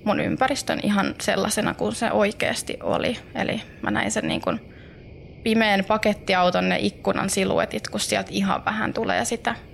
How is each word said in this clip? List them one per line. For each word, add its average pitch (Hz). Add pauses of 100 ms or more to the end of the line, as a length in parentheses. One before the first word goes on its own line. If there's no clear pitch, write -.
mun 208
ympäristön -
ihan 202
sellaisena -
kuin 220
se 226
oikeasti -
oli. - (160)
Eli - (200)
mä 202
näin 208
sen -
niin -
kuin - (840)
pimeän 214
pakettiauton, 185
ne 180
ikkunan 196
siluetit, -
kun -
sieltä -
ihan 196
vähän 214
tulee 226
sitä 233 (200)